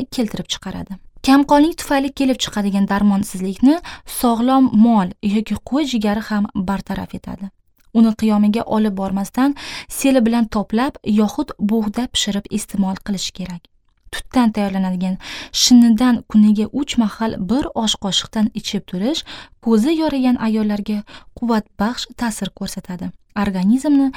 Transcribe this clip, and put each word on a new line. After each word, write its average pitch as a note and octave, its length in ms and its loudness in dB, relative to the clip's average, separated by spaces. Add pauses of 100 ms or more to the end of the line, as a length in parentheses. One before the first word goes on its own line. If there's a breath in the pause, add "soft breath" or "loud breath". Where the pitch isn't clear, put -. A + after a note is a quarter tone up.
(140)
keltirib G#3+ 400 -4
chiqaradi. F3+ 400 -10 (340)
Kamqonlik D4 540 6
tufayli C#4 280 -2 (100)
kelib C4 240 0
chiqadigan G3+ 480 0
darmonsizlikni G3 840 2 (440 loud breath)
sog'lom B3+ 500 4 (160)
mol G#3 240 4 (260)
yoki G#3+ 200 -2 (140)
qo'y C#4+ 220 0
jigari G#3+ 380 0
ham G#3 140 0 (120)
bartaraf F#3+ 640 -6
etadi. G3 300 -12 (480)
Uni A3+ 140 0 (100)
qiyomiga G#3 420 0 (120)
olib G#3+ 220 -2
bormasdan, G3 580 -2 (340 loud breath)
seli C4 360 2
bilan A#3 200 2 (100)
toplab A3 380 -2 (260)
yoxud G#3+ 300 0 (100)
bug'da A3 540 -2
pishirib G3+ 320 -4 (120)
iste'mol F#3+ 480 -2
qilish F#3+ 320 -4
kerak. F3+ 240 -10 (520)
Tutdan A#3+ 420 0
tayyorlanadigan F#3+ 600 -2 (360 loud breath)
shinnidan A#3+ 640 6 (140)
kuniga G#3+ 420 6
uch C#4+ 220 -4 (100)
mahal A3+ 320 -4 (140)
bir C#4+ 160 0 (180)
osh G#3 200 0
qoshiqdan G#3 440 -2 (120)
ichib - 300 -6
turish G#3+ 320 -4 (440 loud breath)
ko'zi A3+ 260 4 (100)
yorigan C4 360 2 (100)
ayollarga G#3 520 -2 (380 loud breath)
quvvatbaxsh A3+ 680 -2 (160)
ta'sir G#3+ 360 -4
ko'rsatadi. F3+ 540 -10 (320)
Organizmni B3+ 720 2